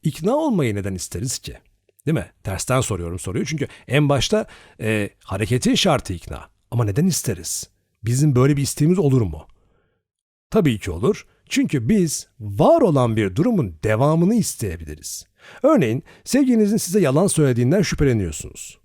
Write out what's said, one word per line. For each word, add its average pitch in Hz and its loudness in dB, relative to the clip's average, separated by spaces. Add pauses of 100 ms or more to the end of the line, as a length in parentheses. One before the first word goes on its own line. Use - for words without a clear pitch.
ikna 170 -2
olmayı 190 0
neden 98 -6
isteriz 90 -8
ki? - -14 (480)
Değil 156 0
mi? - -8 (120)
Tersten 123 -2
soruyorum 87 -6
soruyu. 95 -6
Çünkü 139 -6 (200)
en 143 2
başta, 143 0 (360)
e, 107 -2 (140)
hareketin 120 0
şartı 139 0
ikna. - -12 (300)
Ama 117 0
neden 104 0
isteriz? - -4 (340)
Bizim 131 2
böyle 139 4
bir 139 -2
isteğimiz 160 0
olur 131 2
mu? 78 -6 (1000)
Tabii 143 2
ki - -8
olur. 107 -2 (220)
Çünkü 147 -2
biz 185 0 (120)
var 139 4
olan 131 2
bir 98 0
durumun 151 0
devamını 156 2
isteyebiliriz. 82 -6 (380)
Örneğin 160 4 (200)
sevgilinizin 233 2
size - 0
yalan 147 2
söylediğinden 135 2
şüpheleniyorsunuz. - -2